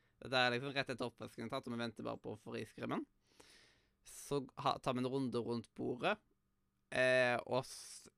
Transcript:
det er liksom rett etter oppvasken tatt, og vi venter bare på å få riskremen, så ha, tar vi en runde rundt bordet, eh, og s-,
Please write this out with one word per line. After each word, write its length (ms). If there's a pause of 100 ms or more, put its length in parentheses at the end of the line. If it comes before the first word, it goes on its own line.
(200)
det 160
er 160
liksom 220
rett 160
etter 160
oppvasken 420
tatt, 220
og 20
vi 80
venter 240
bare 160
på 140
å 80
få 160
riskremen, 480 (960)
så 400 (160)
ha, 240
tar 160
vi 60
en 40
runde 380
rundt 320
bordet, 400 (720)
eh, 560
og 160
s-, 560